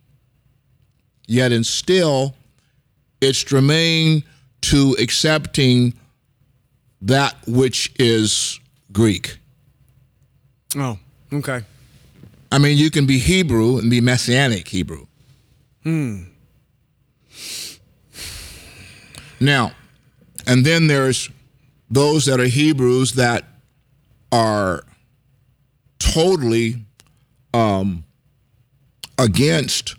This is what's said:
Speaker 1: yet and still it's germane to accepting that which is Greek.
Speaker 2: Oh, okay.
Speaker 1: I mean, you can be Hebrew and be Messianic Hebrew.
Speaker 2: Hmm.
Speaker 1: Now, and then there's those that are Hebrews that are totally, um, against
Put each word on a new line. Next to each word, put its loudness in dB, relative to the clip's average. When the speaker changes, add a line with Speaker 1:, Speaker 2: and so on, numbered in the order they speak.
Speaker 1:
yet 0
and 0
still 0
it's 0
germane 2
to 2
accepting 0
that 0
which 0
is 0
Greek. 0
Speaker 2:
Oh, -6
okay. -8
Speaker 1:
I 2
mean, 2
you 2
can 0
be 2
Hebrew 2
and 0
be 2
Messianic 0
Hebrew. -8
Speaker 2:
Hmm. -6
Speaker 1:
Now, 2
and 4
then 4
there's 0
those 2
that 0
are 2
Hebrews 0
that 0
are 0
totally, 0
um, 0
against -2